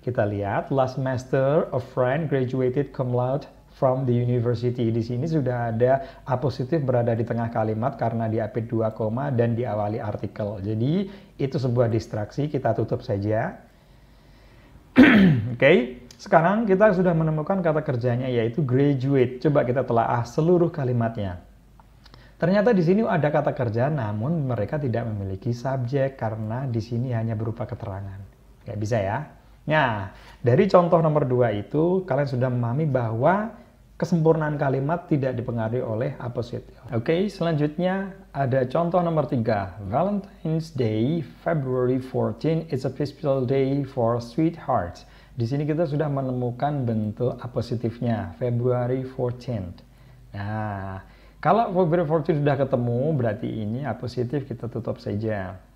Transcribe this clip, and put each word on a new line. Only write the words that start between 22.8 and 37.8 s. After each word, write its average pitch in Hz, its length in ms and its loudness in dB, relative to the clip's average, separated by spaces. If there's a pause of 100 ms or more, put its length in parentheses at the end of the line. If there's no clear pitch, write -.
sini 196 160 4
ada 156 320 2
kata 147 160 2
kerja, 120 400 0
namun 131 560 -2
mereka 117 320 -2
tidak 120 320 -2
memiliki 98 400 -4
subjek 135 640 -2
karena 113 560 -4
di 113 80 0
sini 117 320 -4
hanya 113 240 -2
berupa 110 320 -4
keterangan. 98 560 -10 (400)
Nggak 107 160 -8
bisa 110 240 0
ya. 101 160 -2 (480)
Nah, 120 480 0 (240)
dari 160 320 4
contoh 175 320 6
nomor 151 240 2
dua 123 240 2
itu, 160 560 0
kalian 135 240 0
sudah 127 160 0
memahami 123 400 -2
bahwa 135 720 0 (400)
kesempurnaan 160 560 2
kalimat 143 560 -2
tidak 135 240 0
dipengaruhi 117 480 -2
oleh 117 280 -4 (120)
appositif. 120 560 -8 (160)
Oke, 160 320 0
selanjutnya 175 880 -2 (160)